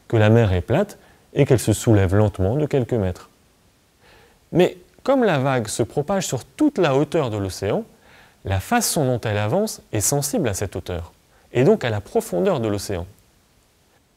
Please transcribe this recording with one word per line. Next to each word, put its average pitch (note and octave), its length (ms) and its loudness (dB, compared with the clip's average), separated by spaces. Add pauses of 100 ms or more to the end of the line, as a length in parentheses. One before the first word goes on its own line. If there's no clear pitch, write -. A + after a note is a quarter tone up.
que - 80 0
la G#2+ 140 6
mer A2 240 4
est F2 80 0
plate - 340 -2 (380)
et C#3+ 100 4
qu'elle C3+ 140 4
se - 160 2
soulève G2 400 2
lentement G#2 420 2
de D3+ 80 0
quelques B2+ 300 -2
mètres. F#2 340 -4 (1200)
Mais E3 280 2 (240)
comme C4 220 2
la F3 140 2
vague B2+ 300 0
se - 140 -4
propage D#3+ 440 -4
sur - 200 -8
toute - 320 -2
la D3+ 180 2
hauteur D3 320 0
de G#2+ 80 -4
l'océan, G2+ 480 -4 (640)
la F#2+ 120 -2
façon G3 460 -2
dont B2 160 0
elle G#2+ 160 -2
avance C#3 460 -2 (100)
est A2 80 0
sensible C#3+ 480 -2
à G2 60 -2
cette F#2+ 200 -6
hauteur, E2+ 380 -8 (400)
et B2 120 2
donc G#3 200 2
à B2 60 -2
la G#2 100 -4
profondeur F#3 600 -2
de A2+ 80 -2
l'océan. G2 360 -4 (1120)